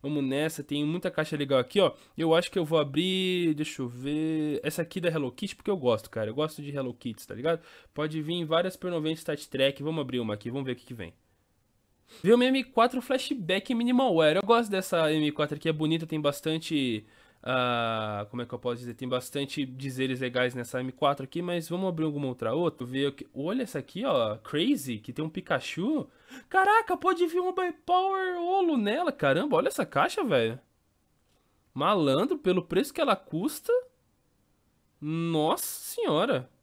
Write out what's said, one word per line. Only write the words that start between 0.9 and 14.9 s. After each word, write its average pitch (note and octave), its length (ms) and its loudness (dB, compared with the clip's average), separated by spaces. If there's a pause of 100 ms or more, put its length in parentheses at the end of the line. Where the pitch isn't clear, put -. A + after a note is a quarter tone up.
caixa D#3 260 -4
legal C#3 220 2
aqui, B2+ 200 2
ó. F3+ 140 4 (240)
Eu D#3+ 180 4
acho E3+ 160 2
que - 80 -2
eu E3+ 60 2
vou D#3 140 2
abrir, F3 760 0
deixa D3+ 300 -4
eu B2 60 -4
ver, D3+ 720 -2
essa D#3 180 -4
aqui E3 220 -6
da F3 80 2
Hello D3 200 -2
Kitty, - 240 -8
porque - 160 -6
eu G3 60 0
gosto, B2 320 0
cara. A2 220 -4
Eu A2 40 -8
gosto D3+ 280 -4
de C#3+ 120 -8
Hello C3 200 -4
Kitty, - 320 -10
tá - 80 -12
ligado? D#3+ 260 -2 (320)
Pode D#3 300 -4
vir E3+ 240 -4
várias F3 280 0
promoções D#3+ 440 -4
Stat - 320 -6
Track. C#3 320 2
Vamos D#3+ 180 -4
abrir B2+ 180 -4
uma A2 140 -2
aqui, G#2 160 -6
vamos C3+ 160 -4
ver C3 80 -4
o B2 40 -4
que - 100 -20
que C3 80 -14
vem. F2 180 -10 (1120)
Veio G#3 100 8
uma B3 100 6
M C4 200 4
quatro A#3+ 360 2
Flashback A#3 720 -2
Minimal A#3+ 440 4
Wear. D#3 180 6
Eu G3 80 2
gosto A#3 260 4
dessa F3+ 440 0